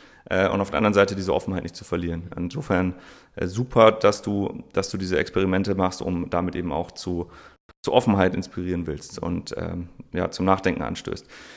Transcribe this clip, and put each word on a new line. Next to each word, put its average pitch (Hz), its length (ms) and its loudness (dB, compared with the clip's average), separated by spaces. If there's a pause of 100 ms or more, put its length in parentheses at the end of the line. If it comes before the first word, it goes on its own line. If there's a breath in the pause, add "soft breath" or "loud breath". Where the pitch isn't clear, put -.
(260 loud breath)
äh, 95 220 2
und 95 120 0
auf 98 100 -2
der 76 80 -2
anderen 104 160 2
Seite 101 220 4
diese 92 180 0
Offenheit 92 300 -2
nicht 82 100 -10
zu - 80 -14
verlieren. 85 540 -4
Insofern, 90 580 0 (400 loud breath)
äh, - 140 -4
super, 113 420 6
dass 107 320 4
du, 101 400 -2 (100)
dass - 180 -2
du - 60 -4
diese 92 220 0
Experimente 95 560 0
machst, 95 280 0
um 87 280 -4
damit 90 240 -2
eben 87 180 -4
auch 78 200 -4
zu, 87 400 -6 (500 loud breath)
zu - 100 0
Offenheit 101 440 6
inspirieren 90 500 -4
willst 73 320 -8
und, 85 400 -4
ähm, 85 300 -6 (240)
ja, 90 180 -2
zum 92 160 -4
Nachdenken 92 360 2
anstößt. - 440 -8 (300 loud breath)